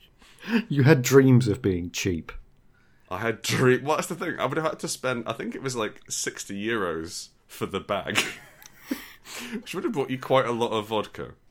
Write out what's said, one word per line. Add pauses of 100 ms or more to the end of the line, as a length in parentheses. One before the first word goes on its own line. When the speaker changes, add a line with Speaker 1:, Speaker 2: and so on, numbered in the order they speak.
(680)
Speaker 1:
You
had
dreams
of
being
cheap. (800)
Speaker 2:
I
had
dream-,
well,
that's
the
thing.
I
would
have
had
to
spend,
I
think
it
was,
like,
sixty
euros (180)
for
the
bag,
<laughs>
which
would
have
bought
you
quite
a
lot
of
vodka. (180)